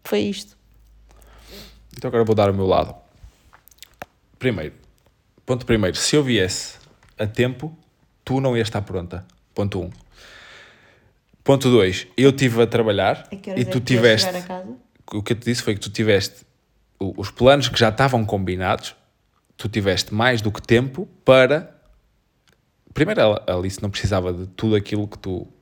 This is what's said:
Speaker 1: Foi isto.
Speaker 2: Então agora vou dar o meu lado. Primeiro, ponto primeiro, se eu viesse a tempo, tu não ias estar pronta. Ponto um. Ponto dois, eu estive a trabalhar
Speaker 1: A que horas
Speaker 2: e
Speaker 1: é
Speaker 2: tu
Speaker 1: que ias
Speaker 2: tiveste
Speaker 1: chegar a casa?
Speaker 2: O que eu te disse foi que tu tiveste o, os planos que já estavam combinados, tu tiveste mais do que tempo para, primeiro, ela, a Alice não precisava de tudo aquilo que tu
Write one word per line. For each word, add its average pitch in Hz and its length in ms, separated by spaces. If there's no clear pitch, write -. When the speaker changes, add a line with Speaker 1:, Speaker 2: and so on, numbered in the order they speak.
Speaker 1:
Foi - 180
isto. 208 360
Speaker 2:
Então - 100
agora 120 160
vou 110 120
dar 104 140
o 98 40
meu 98 140
lado. 78 280
Primeiro, 90 360
ponto 127 200
primeiro, 101 320
se - 180
eu 147 80
viesse 104 520
a 104 80
tempo, 127 480
tu 131 160
não 131 160
ias 113 120
estar 101 140
pronta. 90 440
Ponto 98 280
um. 87 80
Ponto 135 260
dois, 98 460
eu 131 140
estive 131 320
a 117 60
trabalhar 110 640
Speaker 1:
A 202 40
que - 140
horas 123 160
Speaker 2:
e - 20
Speaker 1:
é 117 40
Speaker 2:
tu 123 100
Speaker 1:
que 127 120
ias 117 80
Speaker 2:
tiveste 110 260
Speaker 1:
chegar 180 120
a - 40
casa? 185 260
Speaker 2:
O 104 100
que 117 100
eu 104 40
te 110 80
disse 120 180
foi 110 100
que 95 60
tu - 100
tiveste - 560
o, 95 200
os 101 120
planos 131 360
que 120 120
já 113 100
estavam 127 340
combinados, 95 720
tu - 100
tiveste 98 460
mais 113 280
do 104 100
que - 100
tempo 135 460
para, 131 500
primeiro, 196 280
ela, 107 260
a 90 60
Alice 92 280
não 101 80
precisava 92 420
de 90 160
tudo 110 280
aquilo 104 320
que 107 100
tu 90 300